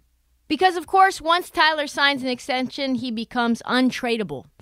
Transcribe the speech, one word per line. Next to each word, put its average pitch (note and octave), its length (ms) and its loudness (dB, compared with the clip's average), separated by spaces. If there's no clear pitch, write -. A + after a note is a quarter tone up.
Because, F4+ 300 2
of D#4 100 -10
course, F#4+ 320 4
once E4 300 0
Tyler D#4 380 2
signs C#4+ 360 0
an C4 60 -2
extension, B3+ 640 -4
he A#3+ 160 -4
becomes A#3 520 -2
untradeable A#3 840 0